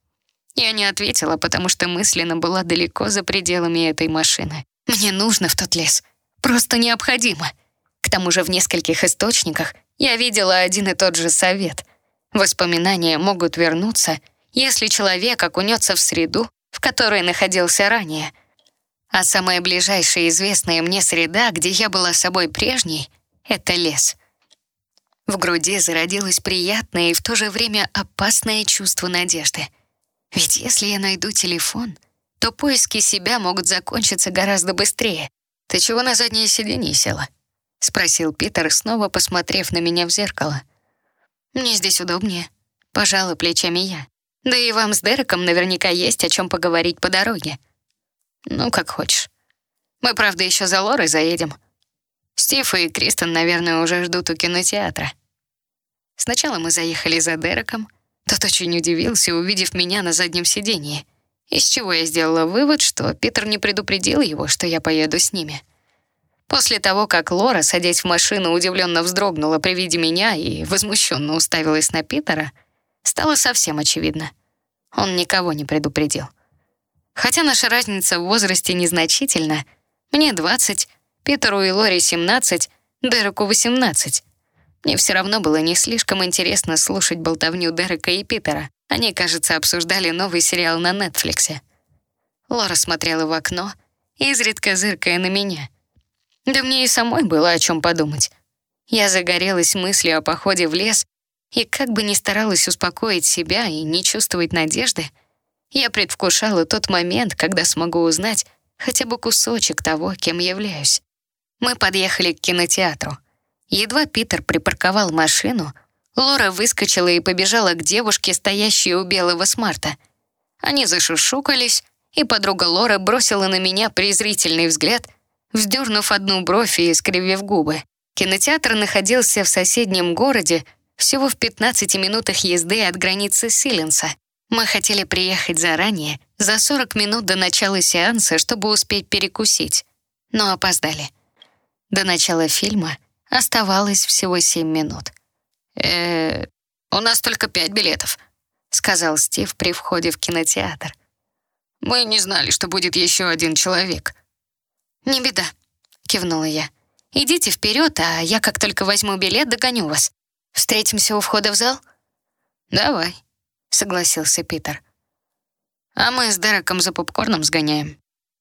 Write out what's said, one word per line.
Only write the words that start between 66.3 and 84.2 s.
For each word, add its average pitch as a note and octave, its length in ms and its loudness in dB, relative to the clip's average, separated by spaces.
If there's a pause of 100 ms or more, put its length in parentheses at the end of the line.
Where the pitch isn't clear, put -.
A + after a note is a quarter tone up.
После A#3 320 0
того, G3+ 280 2
как E3 240 0
Лора, G3 300 2
садясь F3 400 2
в F#3 60 -2
машину, F3 440 2
удивлённо F3+ 520 2
вздрогнула E3+ 560 0
при F#3 140 0
виде F3+ 240 -2
меня F3 380 0
и D#3 300 -4
возмущённо E3 720 0
уставилась D#3 560 0
на D#3+ 120 -2
Питера, D#3+ 480 -4 (520)
стало - 320 0
совсем A#3+ 440 0
очевидно. D#3 520 -2 (640)
Он F#3+ 200 0
никого F3+ 380 0
не D3 120 -6
предупредил. D3 600 -2 (880)
Хотя E4 300 2
наша B3+ 260 2
разница G3+ 500 0
в F3 40 -2
возрасте F#3+ 500 2
незначительна, E3 920 0 (460)
мне D4 220 4
двадцать, F#3+ 540 0 (360)
Питеру A3+ 380 2
и F#3+ 100 2
Лоре G3 280 2
семнадцать, F3 720 0 (320)
Дереку G#3+ 440 0
восемнадцать. A#3 760 0 (600)